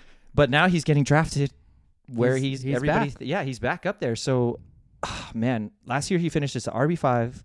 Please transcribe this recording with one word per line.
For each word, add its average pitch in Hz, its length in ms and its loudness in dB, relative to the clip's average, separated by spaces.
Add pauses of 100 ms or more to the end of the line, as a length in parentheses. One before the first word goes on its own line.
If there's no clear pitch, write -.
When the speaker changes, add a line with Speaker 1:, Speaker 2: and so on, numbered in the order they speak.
(320)
Speaker 1:
But 143 160 4
now 151 200 4
he's 175 160 2
getting 143 180 4
drafted 143 480 2 (580)
where 123 280 2
Speaker 2:
He's, 131 60 -2
Speaker 1:
he's, 135 200 -4
Speaker 2:
he's 135 140 -2
Speaker 1:
everybody 147 320 0
Speaker 2:
back. - 100 -10
Speaker 1:
th-, - 100 -8
yeah, 180 140 -2
he's 131 160 -6
back 143 260 -4
up - 140 -4
there. 123 160 -2
So, 120 460 0 (420)
ah, - 320 -10
man, 113 380 -2 (140)
last 139 220 -4
year 175 120 2
he 170 80 -2
finished 147 260 -4
as 120 140 -4
R 113 180 0
B 170 80 2
five, 123 500 0